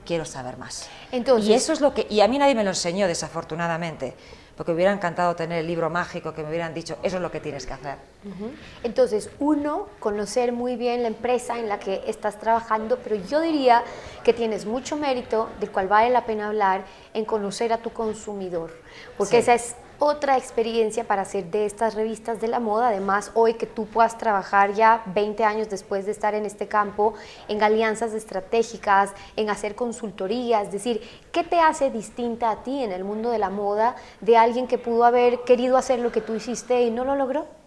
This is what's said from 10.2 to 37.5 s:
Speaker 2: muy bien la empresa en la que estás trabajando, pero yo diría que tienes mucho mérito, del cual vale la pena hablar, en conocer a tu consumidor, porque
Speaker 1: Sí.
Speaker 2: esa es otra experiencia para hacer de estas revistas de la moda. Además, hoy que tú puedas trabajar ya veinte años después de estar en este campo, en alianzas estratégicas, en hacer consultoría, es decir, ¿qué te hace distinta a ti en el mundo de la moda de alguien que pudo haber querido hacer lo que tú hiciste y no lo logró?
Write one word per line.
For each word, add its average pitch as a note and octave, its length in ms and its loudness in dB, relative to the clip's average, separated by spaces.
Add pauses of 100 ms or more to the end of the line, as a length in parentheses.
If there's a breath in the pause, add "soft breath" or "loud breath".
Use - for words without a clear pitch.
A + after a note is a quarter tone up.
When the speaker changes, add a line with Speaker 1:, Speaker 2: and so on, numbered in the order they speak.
Speaker 2:
muy B3 220 -4
bien A#3+ 280 -2
la A#3 60 0
empresa A#3 520 -2
en A3+ 80 -4
la G3+ 100 -2
que F#3+ 300 -6
estás G#3+ 320 -6
trabajando, A3 640 0
pero G#3 100 -2
yo G#3+ 260 -2
diría C4 440 4 (400 loud breath)
que A#3+ 80 6
tienes A3 340 -2
mucho C4 300 -4
mérito, B3+ 520 -2 (120)
del G#3 100 -4
cual G3 160 0
vale G#3+ 240 6
la A#3+ 160 2
pena G#3 220 -4
hablar, G3 360 0 (300 loud breath)
en A3 100 -2
conocer G#3+ 480 -2
a A3+ 60 0
tu A#3 120 -8
consumidor, G3+ 840 -6 (440 loud breath)
porque G3+ 200 2
Speaker 1:
Sí. A3+ 60 6
Speaker 2:
esa - 120 4
es - 220 -2 (240)
otra D4 360 2
experiencia A3+ 680 0
para G#3 180 0
hacer F#3 280 -6
de G#3+ 160 0
estas G#3 280 -2
revistas A3 460 -4
de A3+ 80 -2
la A#3 100 -2
moda. A3+ 300 2
Además, G3 460 0
hoy A3+ 200 4
que B3 120 -6
tú A3 200 -6
puedas A3+ 320 2
trabajar G3+ 540 2
ya A3 340 6
veinte G#3 380 0
años G#3+ 260 0
después G3 360 -4
de G3+ 40 -2
estar G#3 240 -2
en G#3+ 120 -2
este G3+ 200 -8
campo, G#3 480 2 (340 loud breath)
en G#3+ 140 0
alianzas A3 520 2
estratégicas, G3+ 960 0 (260 loud breath)
en G#3+ 140 -2
hacer G#3 240 -4
consultoría, A3+ 880 -2
es G3+ 100 -6
decir, A3 300 -4 (280 loud breath)
¿qué E4+ 140 0
te E4+ 160 2
hace D#4 300 4
distinta A3+ 600 -2
a G#3 140 -4
ti C4+ 180 -4
en A3 100 -4
el F#3 120 -6
mundo G#3+ 260 -4
de A3+ 80 0
la G3 120 0
moda G#3 440 0 (260 loud breath)
de A3 160 6
alguien A#3+ 300 6
que B3 120 0
pudo A#3 260 2
haber A#3+ 400 6
querido B3+ 320 4
hacer C4 240 2
lo A#3+ 100 0
que A3+ 120 0
tú A3+ 120 -6
hiciste B3 480 -2
y A#3 80 2
no A#3 140 -4
lo C#4 100 0
logró? C#4 320 -2 (200)